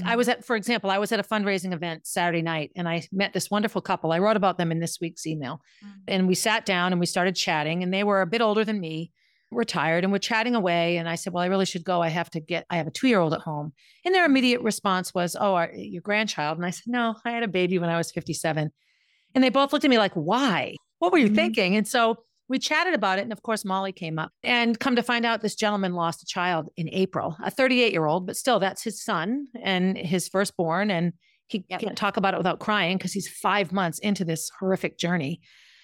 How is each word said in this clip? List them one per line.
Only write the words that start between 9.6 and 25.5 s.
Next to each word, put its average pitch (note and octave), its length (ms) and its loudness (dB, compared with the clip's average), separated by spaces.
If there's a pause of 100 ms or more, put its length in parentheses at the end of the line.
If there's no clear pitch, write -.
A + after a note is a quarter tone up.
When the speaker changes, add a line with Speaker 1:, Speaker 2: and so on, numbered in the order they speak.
Speaker 1:
tired, E3 380 2
and F#3+ 80 2
we're G3 80 2
chatting A#3 360 0
away. F3 420 2
And E3 100 -2
I E3 80 -4
said, F3+ 160 -8
"Well, F3 120 0
I F3+ 40 0
really F#3+ 180 2
should F3 200 -6
go. F3+ 160 0
I E3 80 2
have E3+ 220 -4
to E3 80 -6
get, D#3 320 -6
I F3 60 -2
have D#3 100 -2
a D3+ 40 -10
two-year-old F#3 420 2
at - 80 -4
home." D3+ 300 -8 (320)
And F#4 120 2
their F4 100 6
immediate B3+ 360 4
response G3 520 -2
was, F3 260 0
"Oh, G3+ 140 2
are, E3+ 200 2
your F#3+ 280 -10
grandchild?" G3+ 560 -2
And F3 80 -4
I F3+ 60 -2
said, - 160 -12
"No, A#3 360 0
I A#3 80 -4
had A#3 120 -4
a A3+ 40 -2
baby F3+ 300 2
when E3+ 120 0
I E3 80 2
was E3 140 -2
fifty-seven." D#3 600 -4 (640)
And B3+ 80 4
they C4 60 4
both C4+ 220 2
looked D4+ 140 0
at C#4 60 6
me A#3 80 6
like, G3+ 160 2
"Why? F3+ 600 0 (240)
What F4 120 2
were F4+ 80 6
you A3 80 8
Speaker 2:
Mm-hmm. G#3 80 4
Speaker 1:
thinking?" A3 420 2
And G#3 100 2
so A3+ 300 2 (320)
we C4 100 0
chatted E4 340 0
about G3 260 2
it. G3+ 40 -2
And A3+ 100 -6
of G3+ 100 -14
course, A3 220 -2
Molly F#3+ 260 -2
came D#3+ 280 -6
up, D#3 120 -6 (120)
and A#3 360 2
come B3+ 160 0
to A#3 80 2
find A#3 220 0
out, A3+ 160 0
this G#3 140 -2